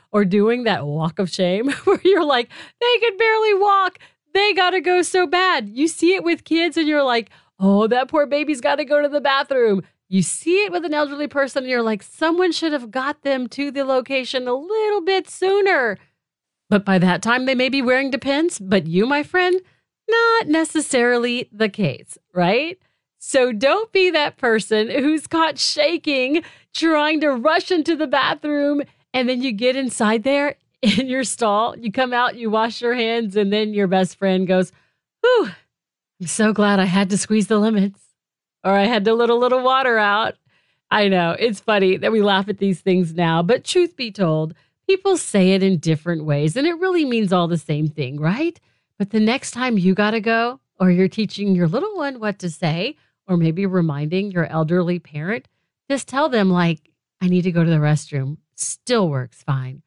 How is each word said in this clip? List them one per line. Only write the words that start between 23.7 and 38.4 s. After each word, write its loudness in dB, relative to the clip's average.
be 2
that -2
person 0
who's -2
caught -2
shaking, -2
trying 0
to 2
rush 0
into 0
the -2
bathroom, 0
and 0
then -2
you -2
get 0
inside -2
there 0
<laughs> -20
in 0
your -2
stall, 0
you -8
come -2
out, 0
you -6
wash -2
your -2
hands, -2
and 0
then -2
your 0
best 0
friend 0
goes, 0
"Whew, 2
I'm -8
so 0
glad 2
I 2
had 0
to 0
squeeze 0
the 2
lemons, 0